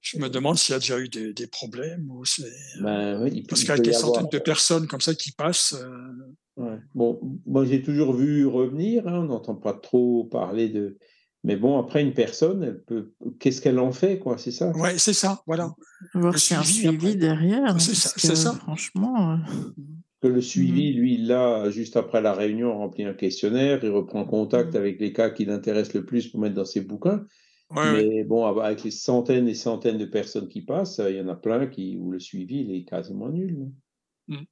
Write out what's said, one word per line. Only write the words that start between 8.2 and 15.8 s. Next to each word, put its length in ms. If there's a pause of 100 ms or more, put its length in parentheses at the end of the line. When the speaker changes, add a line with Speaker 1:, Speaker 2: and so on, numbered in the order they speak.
Speaker 2:
revenir, 600
hein, 140
on 40
n'entend 300
pas 180
trop 520
parler 440
de, 280 (460)
mais 140
bon, 220
après, 220
une 120
personne, 500
elle 200
peut... 300 (260)
qu'est-ce 220
qu'elle 180
en 120
fait, 280
quoi, 180
c'est 140
ça. 220
Speaker 1:
Ouais, 240
c'est 160
ça, 340
voilà. 260 (400)